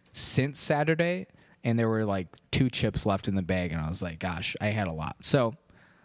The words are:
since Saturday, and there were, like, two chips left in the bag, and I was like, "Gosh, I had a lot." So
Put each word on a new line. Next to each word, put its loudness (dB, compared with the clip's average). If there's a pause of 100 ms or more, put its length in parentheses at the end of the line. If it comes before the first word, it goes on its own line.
(120)
since 0
Saturday, 0 (340)
and 2
there 4
were, 2
like, 0 (240)
two 4
chips 0
left 0
in 0
the 0
bag, 0
and -4
I -4
was -4
like, -8
"Gosh, -6
I 0
had -2
a -4
lot." -8
So 2 (500)